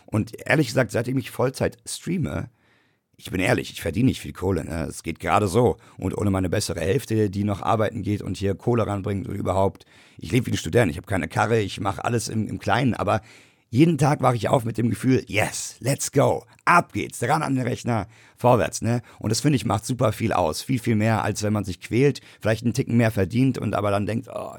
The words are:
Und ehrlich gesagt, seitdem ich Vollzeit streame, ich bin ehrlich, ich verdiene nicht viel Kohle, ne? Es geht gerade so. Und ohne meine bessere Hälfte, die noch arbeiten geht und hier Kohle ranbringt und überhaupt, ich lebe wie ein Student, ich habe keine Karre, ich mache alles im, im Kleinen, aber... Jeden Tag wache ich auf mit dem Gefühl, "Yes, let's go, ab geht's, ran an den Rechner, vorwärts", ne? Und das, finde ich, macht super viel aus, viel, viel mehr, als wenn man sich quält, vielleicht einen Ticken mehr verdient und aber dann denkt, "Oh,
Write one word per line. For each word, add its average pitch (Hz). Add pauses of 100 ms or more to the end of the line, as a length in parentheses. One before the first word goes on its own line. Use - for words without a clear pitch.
Und 110 (120)
ehrlich 131
gesagt, 120
seitdem 127
ich 120
Vollzeit 120
streame, 156 (680)
ich -
bin 92
ehrlich, 95
ich -
verdiene 90
nicht -
viel -
Kohle, 90
ne? 78
Es -
geht 80
gerade 101
so. 101 (220)
Und -
ohne 104
meine 95
bessere 92
Hälfte, 107
die 98
noch 101
arbeiten 107
geht 104
und 98
hier 98
Kohle 117
ranbringt 98
und -
überhaupt, 95 (320)
ich -
lebe 117
wie -
ein 101
Student, 95
ich 71
habe -
keine 85
Karre, 107
ich 98
mache 101
alles 113
im, 110
im -
Kleinen, 110
aber... 101 (520)
Jeden 156
Tag 147
wache 127
ich 107
auf 120
mit 113
dem 117
Gefühl, 127
"Yes, -
let's 127
go, 123 (180)
ab -
geht's, 82
ran 156
an 135
den 127
Rechner, 117 (300)
vorwärts", 123
ne? 120 (160)
Und 107
das, 113
finde 147
ich, 117
macht 104
super 117
viel 107
aus, 80
viel, 135
viel 117
mehr, 107
als -
wenn 104
man 104
sich 92
quält, 135 (180)
vielleicht 110
einen 117
Ticken -
mehr 117
verdient 117
und 104
aber 104
dann 101
denkt, 110
"Oh, -